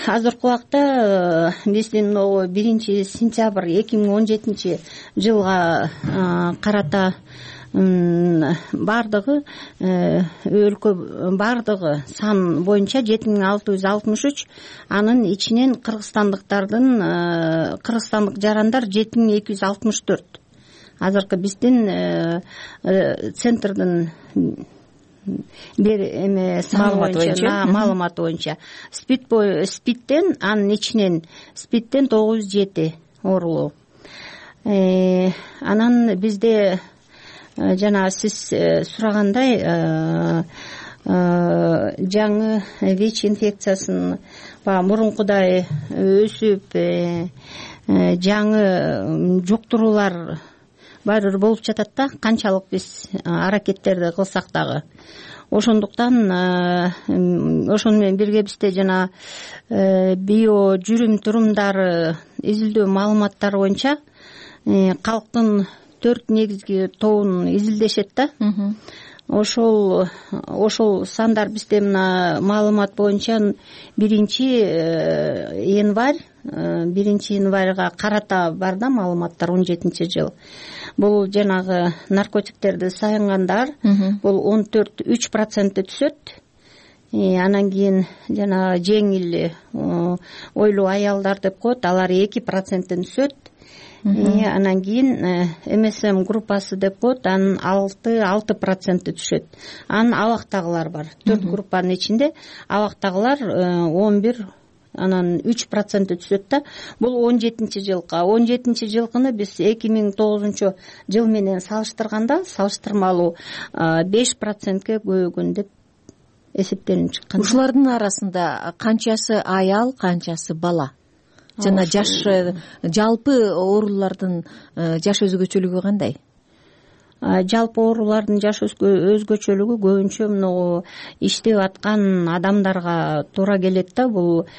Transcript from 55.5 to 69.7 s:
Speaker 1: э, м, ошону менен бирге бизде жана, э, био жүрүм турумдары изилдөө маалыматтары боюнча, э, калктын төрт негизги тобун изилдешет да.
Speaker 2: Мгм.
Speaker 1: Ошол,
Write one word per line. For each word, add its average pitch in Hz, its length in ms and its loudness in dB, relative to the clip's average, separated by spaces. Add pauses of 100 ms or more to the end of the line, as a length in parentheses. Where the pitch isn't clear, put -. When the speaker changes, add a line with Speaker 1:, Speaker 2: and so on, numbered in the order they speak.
Speaker 1:
э, 180 600 0 (140)
м, 175 640 0
ошону 214 300 4
менен 196 160 2
бирге 208 260 2
бизде 202 300 -2
жана, 185 380 0 (600)
э, 190 460 2
био 202 600 4
жүрүм 220 460 2
турумдары 196 920 2 (260)
изилдөө 214 440 0
маалыматтары 202 720 2
боюнча, 196 420 0 (680)
э, 190 340 4
калктын 220 680 0 (340)
төрт 240 260 0
негизги 202 600 0 (100)
тобун 208 560 2
изилдешет 208 640 0
да. 277 140 0 (100)
Speaker 2:
Мгм. 208 360 -2 (520)
Speaker 1:
Ошол, 208 800 2 (400)